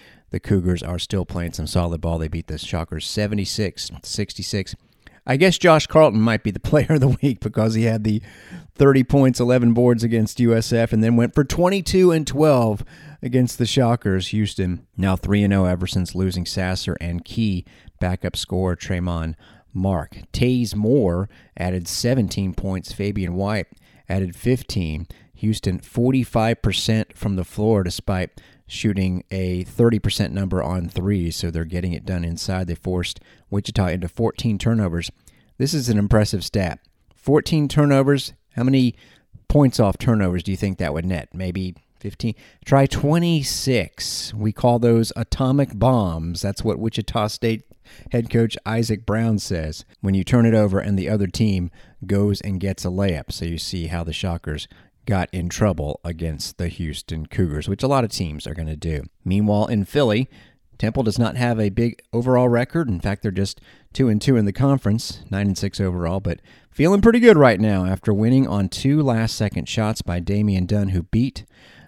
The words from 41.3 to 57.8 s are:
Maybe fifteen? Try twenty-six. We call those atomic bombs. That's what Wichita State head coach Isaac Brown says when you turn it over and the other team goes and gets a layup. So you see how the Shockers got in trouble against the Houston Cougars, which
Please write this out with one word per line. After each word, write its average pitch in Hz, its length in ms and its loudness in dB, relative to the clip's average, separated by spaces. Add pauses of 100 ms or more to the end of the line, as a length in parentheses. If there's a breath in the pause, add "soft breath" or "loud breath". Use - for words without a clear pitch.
Maybe 92 400 -6 (240)
fifteen? 110 380 -6 (280 soft breath)
Try 135 220 4
twenty-six. 147 1500 -2
We 107 180 -2
call 120 260 2
those 113 380 4
atomic 131 600 0
bombs. 90 640 0
That's 98 220 -4
what 107 160 -2
Wichita 110 480 -4
State 113 380 -4 (480 loud breath)
head 117 180 -2
coach 113 340 2
Isaac 110 400 -2
Brown 110 360 0
says 78 440 -6 (160 soft breath)
when 98 140 0
you - 80 2
turn 117 240 4
it 113 80 4
over 104 240 4
and 101 180 -2
the 90 120 -2
other 101 180 0
team 95 460 -2 (340 soft breath)
goes 101 340 0
and 95 200 -6
gets 98 240 -6
a 92 40 -4
layup. 90 440 -2
So - 120 -10
you 85 140 -4
see 82 300 -6
how 85 160 -6
the 82 80 -6
Shockers 82 560 -6 (360 soft breath)
got 92 280 -2
in 87 160 -4
trouble 78 560 -2
against 82 540 -8
the 87 100 -4
Houston 80 580 -8
Cougars, 78 420 -4
which 98 140 -4